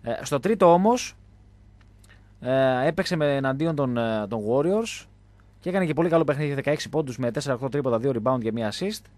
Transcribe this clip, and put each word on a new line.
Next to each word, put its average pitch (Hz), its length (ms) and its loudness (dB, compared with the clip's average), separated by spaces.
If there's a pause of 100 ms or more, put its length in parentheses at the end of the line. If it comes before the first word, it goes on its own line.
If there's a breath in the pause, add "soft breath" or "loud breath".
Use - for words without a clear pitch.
Ε, 117 200 -6
στο 143 180 -2
τρίτο 190 320 6
όμως, 214 440 2 (1200 soft breath)
ε, 131 460 2
έπαιξε 175 300 -2
με, 143 200 2
εναντίον 139 380 -2
των, 131 220 0
ε, 110 320 -2
των 110 200 -4
Warriors 180 580 0 (540)
και - 80 -8
έκανε 185 180 0
και 151 80 -2
πολύ 165 140 0
καλό 165 160 4
παιχνίδι, 143 300 0
δεκαέξι 139 340 -2
πόντους 135 300 -4
με 120 120 -2
τέσσερα 135 240 -4
οκτώ 131 140 -6
τρίποντα, 127 300 0
δύο 131 140 0 (100)
rebound 127 200 2
και 110 100 -2
μία 110 200 -4
assist. 202 320 -6 (140)